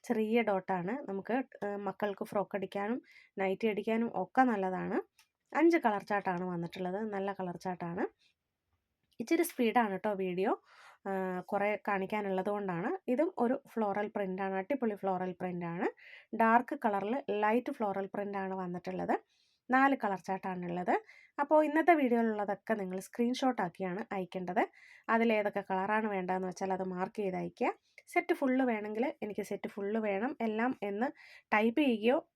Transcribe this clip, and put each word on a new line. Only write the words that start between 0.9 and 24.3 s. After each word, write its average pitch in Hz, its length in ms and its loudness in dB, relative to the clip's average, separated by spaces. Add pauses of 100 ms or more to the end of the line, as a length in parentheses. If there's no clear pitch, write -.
നമുക്ക്, 196 280 -4 (280)
ആ, 208 120 -4
മക്കൾക്ക് 202 500 -4
ഫ്രോക്ക് 202 300 -4
അടിക്കാനും 202 440 -4 (380)
നൈറ്റി 190 300 0
അടിക്കാനും 220 480 -2
ഒക്കെ 185 260 0
നല്ലതാണ്. 190 560 0 (560)
അഞ്ച് 330 240 4
കളർ 208 260 0
ചാർട്ടാണ് 190 420 -2
വന്നിട്ടുള്ളത്. 180 540 -4 (120)
നല്ല 196 200 -2
കളർ 185 260 -6
ചാർട്ടാണ്. 180 460 -6 (1160)
ഇച്ചിരി 330 240 0
സ്പീഡാണ് 226 480 2
കേട്ടോ 202 220 -2
വീഡിയോ. 190 380 0 (540)
ആ, 196 60 -4 (340)
കുറേ 202 240 0 (180)
കാണിക്കാനുള്ളത് 196 600 0
കൊണ്ടാണ്. 202 420 -2 (160)
ഇതും 277 300 2
ഒരു 240 200 2 (100)
ഫ്ലോറൽ 208 400 -2
പ്രിൻ്റാണ്, 190 480 -2
അടിപൊളി 202 400 0
ഫ്ലോറൽ 185 360 -2
പ്രിൻ്റാണ്. 175 560 -4 (480)
ഡാർക്ക് 233 500 4
കളറിൽ 202 300 0 (280)
ലൈറ്റ് 226 340 2
ഫ്ലോറൽ 196 380 -2
പ്രിൻ്റാണ് 196 400 -4
വന്നിട്ടുള്ളത്. 180 600 -4 (540)
നാല് 269 260 4
കളർ 202 320 -2
ചാർട്ടാണുള്ളത്. 180 680 -2 (420)
അപ്പോൾ 294 280 6
ഇന്നത്തെ 320 280 6
വീഡിയോയിലുള്ളതൊക്കെ 226 800 2
നിങ്ങൾ 190 260 -4
സ്ക്രീൻഷോട്ട് 247 600 0
ആക്കിയാണ് 185 400 -4 (100)
അയക്കേണ്ടത്. 185 500 -2 (480)